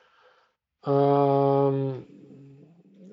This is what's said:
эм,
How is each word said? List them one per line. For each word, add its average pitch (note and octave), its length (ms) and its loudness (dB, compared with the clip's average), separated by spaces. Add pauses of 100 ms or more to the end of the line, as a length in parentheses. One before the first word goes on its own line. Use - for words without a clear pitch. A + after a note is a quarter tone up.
(840)
эм, C#3 1200 0 (1080)